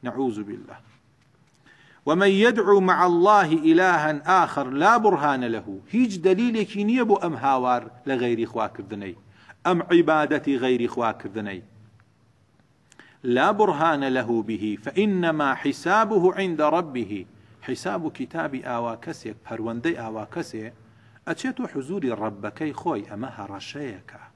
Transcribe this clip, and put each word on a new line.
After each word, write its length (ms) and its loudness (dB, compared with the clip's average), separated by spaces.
نەعوذ 360 -4
بالله. 380 -12
«ومن 240 4
يدعو 500 6
مع 260 4
الله 480 6
إلها 880 4
آخر 260 -4
لا 280 4
برهان 460 2
له.» 240 -4
هیچ 340 0
دەلیلێکی 680 0
نییە 200 2
بۆ 140 6
ئەم 120 -2
هاوار 560 0
لە 140 -2
غەیری 240 0
خواکردنەی، 680 -8
ئەم 160 0
عیبادەتی 680 2
غەیری 280 0
خواکردنەی. 760 -6
«لا 300 4
برهان 500 2
له 440 0
به 340 -4
فإنما 720 0
حسابه 840 2
عند 240 -2
ربه.» 640 -2
حساب 440 -6
و 40 -4
کتابی 540 -8
ئاوا 420 -6
کەسێک، 300 -12
پەروەندەی 560 -6
ئاوا 340 -10
کەسێ، 360 -10
ئەچێتۆ 460 -8
حوزوری 420 -6
ڕەبەکەی 580 -8
خۆی، 360 -6
ئەمە 280 -10
هەڕەشەیەکە. 840 -14